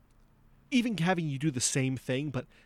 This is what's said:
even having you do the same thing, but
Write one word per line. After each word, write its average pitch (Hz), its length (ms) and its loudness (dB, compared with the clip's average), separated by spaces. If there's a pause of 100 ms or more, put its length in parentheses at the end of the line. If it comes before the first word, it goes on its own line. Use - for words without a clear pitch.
(680)
even 240 300 2
having 170 280 2
you 135 120 -4
do 156 100 0
the 123 100 -2
same 131 380 0
thing, 139 320 -4
but 127 160 -6 (200)